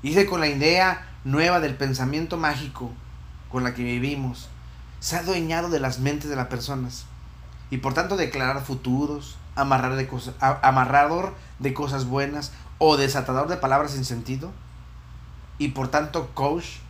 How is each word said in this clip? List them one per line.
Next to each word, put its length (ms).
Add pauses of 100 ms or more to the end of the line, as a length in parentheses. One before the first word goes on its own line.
Dice, 240
con 140
la 80
idea 600 (160)
nueva 360
del 160
pensamiento 600
mágico 540 (600)
con 140
la 100
que 100
vivimos, 640 (520)
se 160
ha 40
adueñado 480
de 120
las 180
mentes 320
de 60
las 100
personas, 580 (680)
y 80
por 160
tanto 220
declarar 480
futuros, 720 (180)
amarrar 420
de 120
cosa-, 320
a-, 260
amarrador 680 (240)
de 160
cosas 320
buenas, 460 (260)
o 180
desatador 520
de 100
palabras 340
sin 120
sentido, 480 (1040)
y 100
por 200
tanto 460
coach 300 (260)